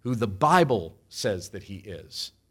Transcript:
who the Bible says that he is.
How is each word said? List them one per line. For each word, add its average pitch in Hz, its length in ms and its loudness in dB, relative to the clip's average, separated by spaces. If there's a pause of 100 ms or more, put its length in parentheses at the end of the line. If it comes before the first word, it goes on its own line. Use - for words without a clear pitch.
who 123 160 -2
the 113 100 0
Bible 123 680 2 (120)
says 98 420 -4
that 95 120 -14
he 98 140 -14
is. - 560 -14 (180)